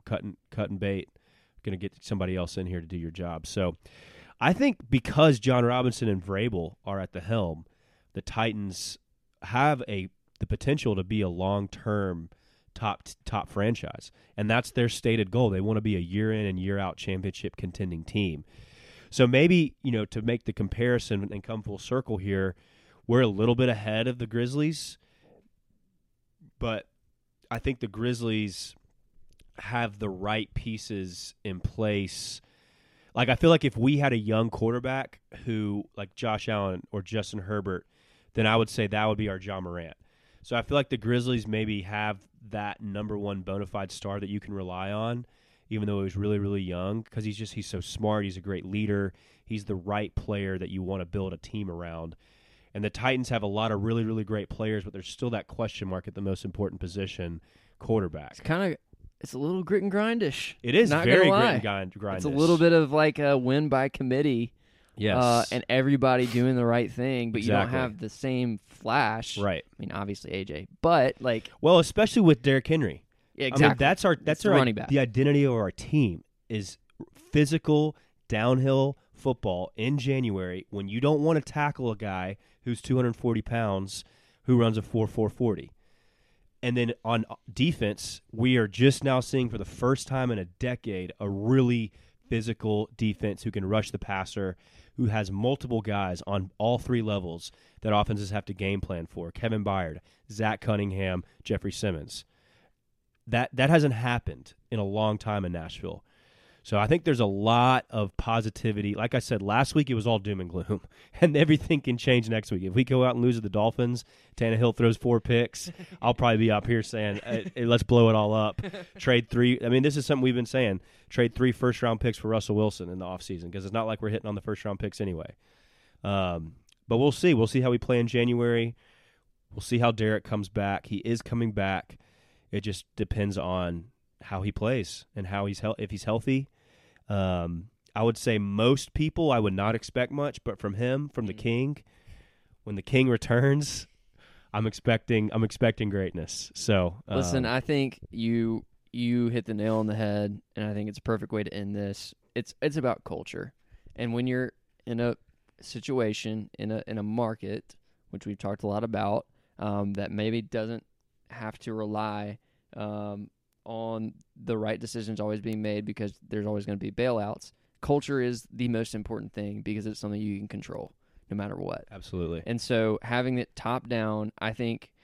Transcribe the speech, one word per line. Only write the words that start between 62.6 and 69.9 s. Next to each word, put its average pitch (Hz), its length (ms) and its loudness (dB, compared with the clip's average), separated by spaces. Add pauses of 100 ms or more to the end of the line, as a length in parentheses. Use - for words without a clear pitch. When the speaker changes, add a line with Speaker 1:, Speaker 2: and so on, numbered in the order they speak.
Speaker 2:
of, 156 200 6
like, 156 260 4
a 143 180 4
win 131 320 2
by 135 200 2
committee. 127 640 0 (440)
Speaker 1:
Yes. 104 200 2
Speaker 2:
Uh, 120 360 4
and 123 160 -2
everybody 131 580 4
doing 123 300 2
the 120 100 2
right 117 240 2
thing, 123 420 -2
but 107 100 -2
you 117 60 -2
don't 101 140 4
Speaker 1:
Exactly. 127 160 -2
Speaker 2:
have 113 200 -4
the 107 100 -10
same 123 580 -2
flash. 113 720 -2
Speaker 1:
Right. 98 260 0
Speaker 2:
I - 160 -20
mean, - 120 -10